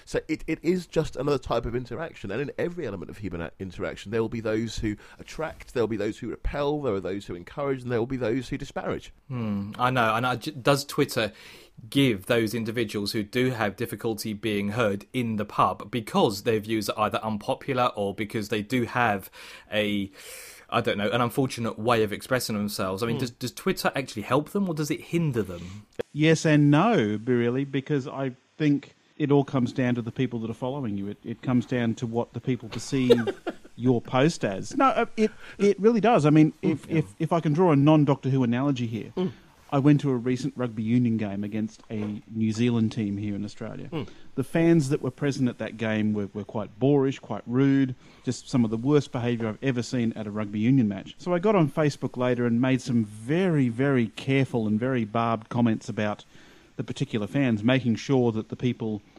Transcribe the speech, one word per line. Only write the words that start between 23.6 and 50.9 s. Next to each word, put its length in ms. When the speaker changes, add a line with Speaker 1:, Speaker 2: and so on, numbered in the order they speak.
Speaker 2:
actually 280
help 280
them 180
or 60
does 160
it 100
hinder 420
them? 440
Speaker 3:
Yes 340
and 240
no, 540
really, 400
because 420
I 260
think 380
it 140
all 120
comes 280
down 240
to 60
the 100
people 280
that 100
are 40
following 420
you. 120
It, 160
it 180
comes 240
down 300
to 100
what 280
the 60
people 280
perceive 680
<laughs> 220
your 240
post 440
as. 320
No, 100
uh, 200
it, 160
it 220
really 200
does. 240
I 60
mean, 220
Speaker 1:
Mm, 100
Speaker 3:
if, 160
Speaker 1:
yeah. 100
Speaker 3:
if, 60
if 140
I 80
can 120
draw 200
a 40
non-Doctor 520
Who 160
analogy 420
here, 300
Speaker 1:
Mm. 160
Speaker 3:
I 80
went 220
to 100
a 20
recent 420
rugby 280
union 320
game 260
against 480
a 320
New 200
Zealand 400
team 240
here 180
in 100
Australia. 480
Speaker 1:
Mm. 140
Speaker 3:
The 80
fans 460
that 120
were 80
present 380
at 100
that 180
game 380
were, 180
were 120
quite 340
boorish, 400
quite 260
rude, 520
just 240
some 160
of 60
the 60
worst 340
behaviour 380
I've 140
ever 200
seen 320
at 140
a 20
rugby 300
union 260
match. 320